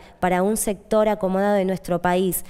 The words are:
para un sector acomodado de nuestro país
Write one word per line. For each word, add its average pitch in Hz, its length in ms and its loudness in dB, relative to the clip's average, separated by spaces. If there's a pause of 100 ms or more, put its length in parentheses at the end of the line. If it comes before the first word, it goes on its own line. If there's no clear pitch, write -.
(200)
para 180 240 2
un 214 140 0
sector 214 500 0
acomodado 202 480 0
de 196 100 2
nuestro 180 360 -2
país 180 480 0